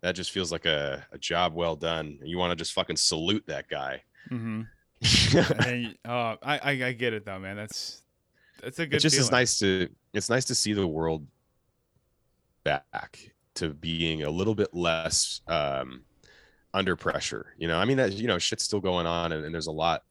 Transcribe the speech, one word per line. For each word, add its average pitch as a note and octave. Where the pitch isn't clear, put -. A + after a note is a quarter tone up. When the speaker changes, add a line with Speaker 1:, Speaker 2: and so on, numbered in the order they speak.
Speaker 1:
that F2+
just F2+
feels F#2
like E2
a, D2
a C#2
job E2+
well E2
done. D#2
You D#2+
wanna F2
just D#2+
fucking F#2+
salute F2
that C#2
guy. C2+
Speaker 2:
Mm-hmm. A2+
Speaker 1:
<laughs> -
Speaker 2:
And, A#2+
uh, A#2
I, C#3+
I, C#3+
I B2+
get A#2
it G#2
though, G2
man. F#2+
That's, -
that's -
a E3+
good D3
Speaker 1:
It's D3
just, D3+
it's C3
Speaker 2:
feeling. B2
Speaker 1:
nice B2
to, F#2
it's G#2
nice B2
to B2+
see G#2
the G2
world D#2+
back -
to E2
being E2
a D2
little F#2+
bit G2+
less, E2
um, C2+
under F#2
pressure. -
You E2
know, E2
I F#2
mean, C3
that, A2+
you G#2+
know, G2
shit's -
still G#2
going F2+
on, E2+
and, D#2
and D#2+
there's D#2+
a D#2
lot D#2+